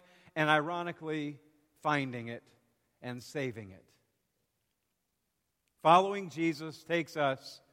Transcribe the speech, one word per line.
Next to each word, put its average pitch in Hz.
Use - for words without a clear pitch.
and, 156
ironically, 156
finding 131
it 117
and 123
saving 113
it. 90
Following 190
Jesus 156
takes 165
us 139